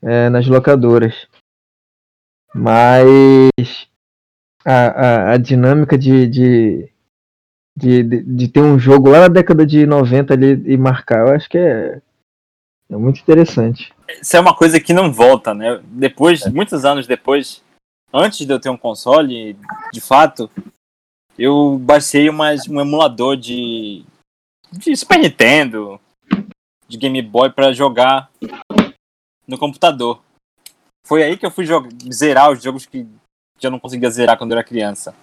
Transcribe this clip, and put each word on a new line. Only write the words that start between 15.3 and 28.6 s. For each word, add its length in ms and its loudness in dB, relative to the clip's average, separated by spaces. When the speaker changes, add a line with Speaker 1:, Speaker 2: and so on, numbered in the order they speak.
Speaker 2:
né? 320 -8
Depois, 600 -2
Speaker 1:
É. 40 -4
Speaker 2:
muitos 360 -6
anos 200 -2
depois, 580 -6
antes 340 -4
de 60 -6
eu 80 -4
ter 100 -10
um 80 -8
console, 800 -4
de 100 -16
fato, 480 0
eu 400 0
baixei 520 0
umas, 380 -6
um 120 -8
emulador 580 -4
de, 680 -12
de 240 -6
Super 240 -2
Nintendo, 800 -2
de 100 -20
Game 240 -6
Boy 300 -2
pra 220 0
jogar 560 -2